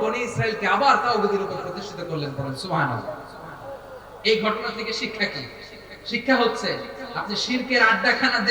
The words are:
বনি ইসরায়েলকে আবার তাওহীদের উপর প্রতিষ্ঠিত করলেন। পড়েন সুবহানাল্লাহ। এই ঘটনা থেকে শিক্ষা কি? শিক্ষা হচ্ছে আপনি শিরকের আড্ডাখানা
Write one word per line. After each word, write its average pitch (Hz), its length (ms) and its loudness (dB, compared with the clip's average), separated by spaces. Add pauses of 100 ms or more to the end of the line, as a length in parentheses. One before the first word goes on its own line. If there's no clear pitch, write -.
বনি 220 260 0
ইসরায়েলকে 220 380 0 (100)
আবার 262 280 8
তাওহীদের 202 420 4
উপর 180 200 -4
প্রতিষ্ঠিত 190 340 -8 (100)
করলেন। 143 280 -2
পড়েন 135 260 -4
সুবহানাল্লাহ। 143 520 -2 (1120)
এই 220 60 6 (100)
ঘটনা 226 320 0
থেকে 220 140 -4 (100)
শিক্ষা 208 320 -2
কি? 135 100 -8 (680)
শিক্ষা 254 320 2
হচ্ছে 208 280 2 (500)
আপনি 208 160 -4
শিরকের 247 460 2 (100)
আড্ডাখানা 247 480 2 (120)